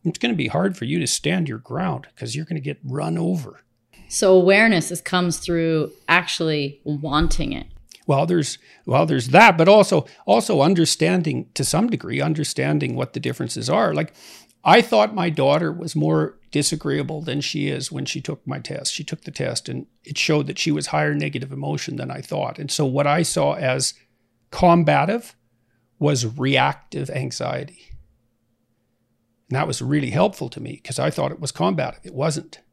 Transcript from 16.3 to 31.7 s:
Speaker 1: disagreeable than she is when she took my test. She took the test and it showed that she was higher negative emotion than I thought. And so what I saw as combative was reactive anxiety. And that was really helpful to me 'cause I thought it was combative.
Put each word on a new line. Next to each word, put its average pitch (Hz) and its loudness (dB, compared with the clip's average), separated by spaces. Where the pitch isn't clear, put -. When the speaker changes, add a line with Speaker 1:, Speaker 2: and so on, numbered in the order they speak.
Speaker 1:
disagreeable 147 -4
than 147 -4
she 143 -4
is 131 -6
when 135 -8
she 139 -8
took - -10
my 135 -6
test. - -8
She 151 -10
took - -10
the 151 -16
test 123 -6
and 123 -8
it 147 -12
showed 151 0
that 160 -8
she 160 0
was 147 -2
higher 151 0
negative 139 -6
emotion 143 -6
than 131 -8
I 131 -10
thought. 143 -6
And 147 -10
so 151 0
what 139 0
I 143 2
saw 143 0
as 131 -2
combative 170 4
was 143 0
reactive 135 0
anxiety. 131 -8
And 123 -4
that 160 0
was 131 -6
really 135 -2
helpful 185 -2
to - -14
me - -12
'cause - -10
I 131 0
thought 139 -4
it - -14
was 151 -8
combative. 165 -4